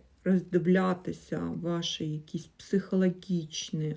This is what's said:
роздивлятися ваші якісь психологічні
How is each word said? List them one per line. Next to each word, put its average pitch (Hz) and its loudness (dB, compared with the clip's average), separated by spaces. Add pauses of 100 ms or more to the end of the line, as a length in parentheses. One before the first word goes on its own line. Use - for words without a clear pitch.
(240)
роздивлятися 180 2
ваші 170 -4
якісь 151 -8 (100)
психологічні 180 -2